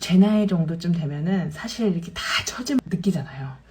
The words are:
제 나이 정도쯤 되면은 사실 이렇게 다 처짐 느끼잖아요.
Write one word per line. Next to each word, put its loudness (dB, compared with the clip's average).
제 4
나이 6
정도쯤 0
되면은 -2
사실 -4
이렇게 -4
다 -10
처짐 -2
느끼잖아요. -4